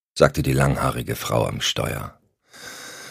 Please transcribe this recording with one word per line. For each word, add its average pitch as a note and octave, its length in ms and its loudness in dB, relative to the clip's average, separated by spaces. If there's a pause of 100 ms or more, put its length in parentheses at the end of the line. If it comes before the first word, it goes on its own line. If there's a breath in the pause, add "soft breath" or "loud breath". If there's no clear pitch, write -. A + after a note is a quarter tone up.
(140)
sagte D2+ 280 6
die C2+ 120 2
langhaarige C2+ 600 0
Frau A1+ 320 0
am - 140 -4
Steuer. - 580 -4 (920 loud breath)